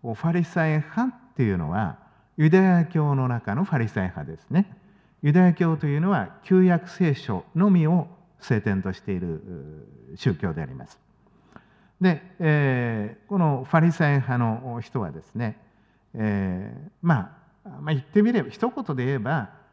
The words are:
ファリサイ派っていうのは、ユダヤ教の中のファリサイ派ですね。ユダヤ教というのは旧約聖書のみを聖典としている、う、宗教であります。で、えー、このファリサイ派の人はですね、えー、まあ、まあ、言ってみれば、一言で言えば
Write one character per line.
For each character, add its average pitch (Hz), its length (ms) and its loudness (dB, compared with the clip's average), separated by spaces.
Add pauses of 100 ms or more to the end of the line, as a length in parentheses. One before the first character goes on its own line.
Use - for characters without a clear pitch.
フ 120 60 -8
ァ 160 200 -4
リ 170 140 0
サ 160 240 -2
イ 156 80 0
派 151 280 -4
っ - 300 -10
て 139 80 -2
い 110 80 0
う 92 80 -2
の 78 100 -4
は、 90 320 -4 (380)
ユ 156 100 4
ダ 185 140 6
ヤ 175 240 4
教 147 280 0
の 131 140 0
中 117 260 -4
の 147 80 0
フ 202 100 -2
ァ 139 60 0
リ 113 120 0
サ 104 100 -2
イ 95 40 0
派 87 200 -6
で 80 140 -12
す - 100 -20
ね。 180 260 0 (480)
ユ 147 120 4
ダ 180 80 8
ヤ 180 100 6
教 160 240 0
と 151 100 -4
い 143 120 0
う - 20 0
の 185 100 0
は 123 200 0 (140)
旧 185 200 6
約 175 240 2
聖 160 260 0
書 92 300 -6 (100)
の 190 140 2
み 175 180 4
を 170 220 2 (320)
聖 110 220 0
典 98 200 0
と 92 120 -4
し - 80 -18
て 101 100 -6
い 90 80 -2
る、 85 140 -6 (800)
う、 - 20 -18
宗 113 180 -2
教 85 200 -6
で 80 80 -8
あ - 20 -6
り 65 100 -14
ま - 120 -16
す。 - 120 -20 (1040)
で、 180 220 2 (160)
え 123 880 0
ー、 - 20 -20
こ 202 80 -2
の 143 320 0
フ - 80 2
ァ 160 40 6
リ 170 120 4
サ 151 160 2
イ 143 60 2
派 123 240 0
の 120 420 -4
人 117 220 -8
は 82 80 -6
で 78 100 -14
す - 140 -20
ね、 110 240 -6 (560)
え 101 600 -4
ー、 143 160 -18 (120)
ま 147 340 0 (300)
あ、 - 20 -20 (140)
ま 151 100 -4
あ、 - 20 0
言 135 40 -2
っ - 40 -4
て - 200 2
み 233 100 2
れ 202 100 0
ば、 - 60 -8
一 - 220 -4
言 214 260 -8
で 123 80 -4
言 135 120 -2
え - 20 -4
ば 120 320 -4 (220)